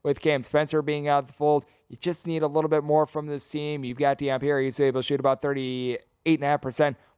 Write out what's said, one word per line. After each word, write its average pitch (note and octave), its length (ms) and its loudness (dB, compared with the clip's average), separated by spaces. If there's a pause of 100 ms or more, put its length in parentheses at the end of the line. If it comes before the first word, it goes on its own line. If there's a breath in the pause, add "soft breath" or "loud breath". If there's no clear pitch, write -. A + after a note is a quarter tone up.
with C#3+ 200 -2
Cam C#3+ 240 2
Spencer D3+ 360 0
being D3 280 -2
out C#3+ 140 2
of B2 40 -20
the - 60 -20
fold. D3 320 2 (240 soft breath)
You B2 80 -18
just - 280 -6
need E3 160 -4
a D3+ 60 2
little D#3 220 0
bit D3+ 160 0
more D3+ 200 4
from D3+ 220 -6
this C#3+ 220 -10
team. D3 340 -6
You've B2 140 -8
got C#3 200 2
Deion C3+ 220 0
Perry, C#3 260 2
who's C3 140 -2
able C3 220 2
to B2+ 40 -4
shoot C#3+ 140 0
about C3 220 2
thirty-eight C3 1000 -2
and C#3+ 40 -8
a C#3+ 40 0
half C#3+ 140 2
percent C3+ 340 0 (220 soft breath)